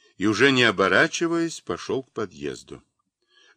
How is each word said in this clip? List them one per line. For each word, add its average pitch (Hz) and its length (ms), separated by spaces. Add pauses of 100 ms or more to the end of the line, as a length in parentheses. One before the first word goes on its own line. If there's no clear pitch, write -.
(180)
и, 95 100
уже 110 240
не 127 100
оборачиваясь, 143 1000
пошел 101 420
к - 80
подъезду. 71 720 (720)